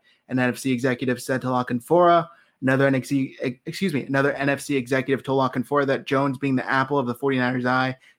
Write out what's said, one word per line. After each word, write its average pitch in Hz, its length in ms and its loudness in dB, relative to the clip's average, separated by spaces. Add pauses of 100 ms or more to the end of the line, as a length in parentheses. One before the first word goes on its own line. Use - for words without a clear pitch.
(300)
An 127 100 -2
N 127 100 2
F 120 100 -6
C 135 120 -2
executive 123 500 -2
said 131 200 -4
to 127 80 -4
La 127 140 0
Canfora, 170 640 4 (340)
another 135 260 4
N 135 80 2
F 127 100 -2
C, 135 380 -2
e-, 131 220 -6
excuse 160 280 -4
me, 123 100 -2
another 139 300 0
N 139 160 -2
F 135 120 -2
C 143 140 -4
executive 131 480 -2
told 135 160 0
La 131 100 2
Canfora 139 380 -2
that 131 180 -2
Jones 135 320 0
being 135 180 0
the 107 140 -2
apple 135 280 0
of 127 100 0
the 120 80 -4
forty-niners 127 500 0
eye 127 320 0 (220)